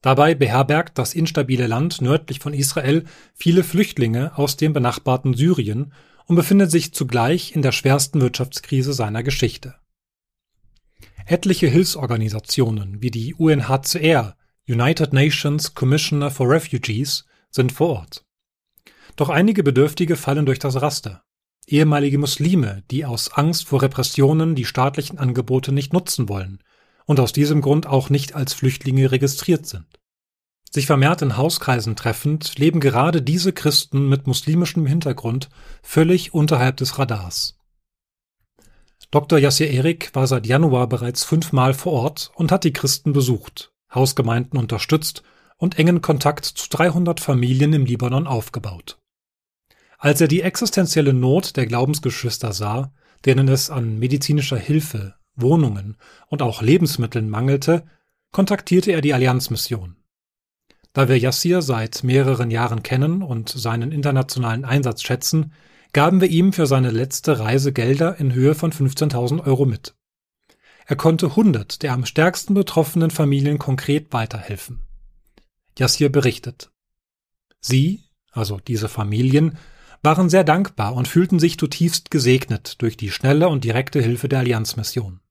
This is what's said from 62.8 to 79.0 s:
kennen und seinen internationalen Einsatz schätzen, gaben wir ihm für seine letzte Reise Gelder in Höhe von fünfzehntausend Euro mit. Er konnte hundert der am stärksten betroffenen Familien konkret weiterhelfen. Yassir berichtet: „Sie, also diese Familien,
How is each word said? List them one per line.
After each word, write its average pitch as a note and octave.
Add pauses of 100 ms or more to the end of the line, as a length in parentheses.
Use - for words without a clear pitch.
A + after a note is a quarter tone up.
kennen D#3
und A#2+
seinen A#2
internationalen C3
Einsatz C3
schätzen, D#3 (400)
gaben F3
wir F#3
ihm E3+
für E3
seine C3
letzte B2+
Reise C3
Gelder C#3
in C3+
Höhe C#3
von D#3+
fünfzehntausend C3+
Euro C3+
mit. A#2 (920)
Er C#3+
konnte E3
hundert E3
der C3
am B2+
stärksten F3
betroffenen E3
Familien C#3+
konkret C#3+
weiterhelfen. A2+ (1000)
Yassir C3+
berichtet: C3+ (880)
„Sie, C#3+ (320)
also G2+
diese A2
Familien, B2+ (460)